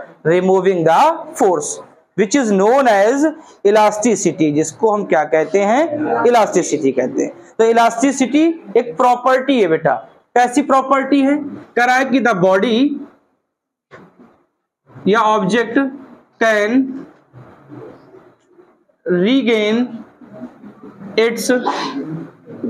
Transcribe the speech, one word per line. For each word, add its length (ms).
removing 600
the 240
force, 320
which 260
is 60
known 320
as 420
elasticity, 840
जिसको 380
हम 120
क्या 200
कहते 360
हैं, 300
Elasticity 680
कहते 320
हैं। 100
तो 60
इलास्टिसिटी 1120
एक 200
property 640
है 60
बेटा। 260
कैसी 260
प्रॉपर्टी 600
है? 160
कह 100
रहा 100
है 100
कि 160
the 140
body 540
या 120
ऑब्जेक्ट 600
can 400
regain 720
its 320